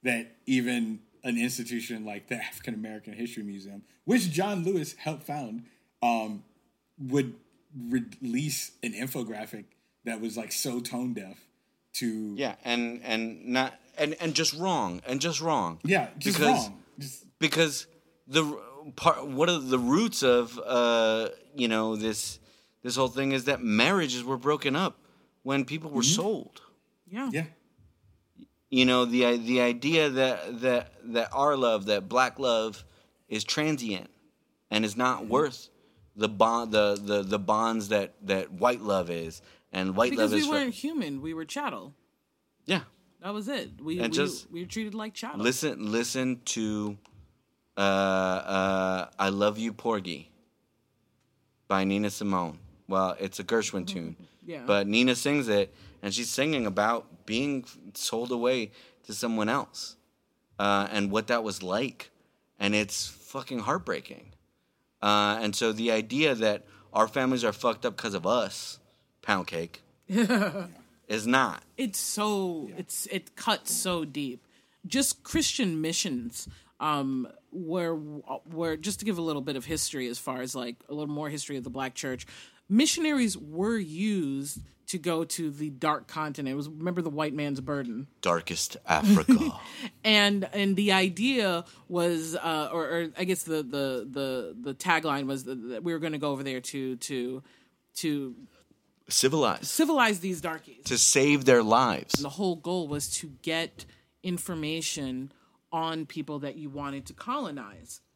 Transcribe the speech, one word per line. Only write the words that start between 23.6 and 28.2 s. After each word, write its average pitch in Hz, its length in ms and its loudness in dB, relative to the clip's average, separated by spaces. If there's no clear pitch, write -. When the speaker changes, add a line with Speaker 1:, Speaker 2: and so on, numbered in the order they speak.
Speaker 2:
marriages 123 600 4
were 127 140 -2
broken 143 380 2
up 175 240 0
when 135 220 2
people 156 240 -8
were 139 120 0
Speaker 1:
Mm-hmm. 151 200 2
Speaker 2:
sold. 196 400 -4
Speaker 3:
Yeah. 240 220 -6
Speaker 1:
Yeah. 160 140 -2